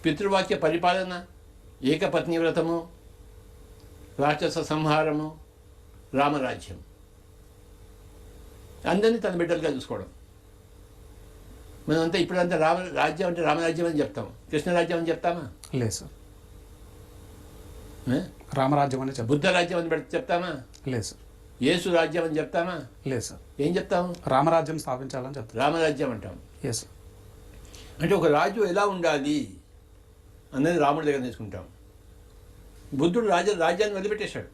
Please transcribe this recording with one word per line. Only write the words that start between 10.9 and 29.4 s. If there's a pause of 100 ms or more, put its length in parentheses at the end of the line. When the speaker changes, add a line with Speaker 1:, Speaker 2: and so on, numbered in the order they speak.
Speaker 1:
మనమంతా
ఇప్పుడంతా
రామ
రాజ్యం
అంటే
రామరాజ్యం
అని
చెప్తాం, (180)
కృష్ణరాజ్యం
అని
చెప్తామా? (280)
Speaker 2:
లేదు
సార్. (2000)
Speaker 1:
ఏ? (320)
Speaker 2:
రామరాజ్యం
అని
చెప్తాం.
Speaker 1:
బుద్ధ
రాజ్యం
అని
పెడితే
చెప్తామా? (260)
Speaker 2:
లేదు
సార్. (420)
Speaker 1:
యేసు
రాజ్యం
అని
చెప్తామా? (220)
Speaker 2:
లేదు
సార్.
Speaker 1:
ఏం
చెప్తాము? (120)
Speaker 2:
రామరాజ్యం
స్థాపించాలని
చెప్తాం.
Speaker 1:
రామరాజ్యం
అంటాం. (240)
Speaker 2:
ఎస్
సార్. (1080)
Speaker 1:
అంటే
ఒక
రాజు
ఎలా
ఉండాలి (960)